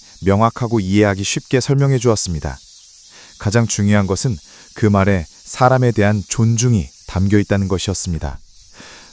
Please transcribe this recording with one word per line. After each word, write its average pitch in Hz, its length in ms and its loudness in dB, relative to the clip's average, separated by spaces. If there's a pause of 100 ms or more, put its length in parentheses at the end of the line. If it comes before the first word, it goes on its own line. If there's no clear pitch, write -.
(240)
명확하고 110 560 0
이해하기 101 420 2
쉽게 131 380 -4
설명해 139 380 0
주었습니다. 87 580 -2 (840)
가장 110 280 0
중요한 104 400 2
것은 98 280 -2 (400)
그 - 120 -2
말에 98 420 2
사람에 127 640 0
대한 104 340 0
존중이 113 640 0 (180)
담겨 98 320 2
있다는 98 300 0
것이었습니다. 87 720 -6 (760)